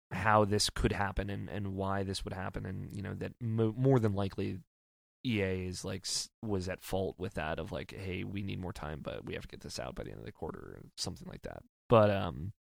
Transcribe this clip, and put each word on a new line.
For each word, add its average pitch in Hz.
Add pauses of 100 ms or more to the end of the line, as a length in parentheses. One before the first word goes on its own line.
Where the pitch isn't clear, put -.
(120)
how 107
this 104
could -
happen 98
and, 101
and 98
why 98
this 95
would 101
happen. 98
And, 98
you 98
know, 98
that 98
mo-, 113
more 131
than 110
likely 98 (680)
E 113
A 92
is, 90
like, 98
s-, - (120)
was 98
at 90
fault 95
with 90
that 80
of, 82
like, 71
"Hey, 95
we 98
need 98
more 90
time, 76
but -
we 90
have -
to -
get -
this -
out 62
by 62
the 50
end 52
of 55
the -
quarter," -
or 50 (180)
something -
like -
that. 50 (280)
But, 110
um, 95 (160)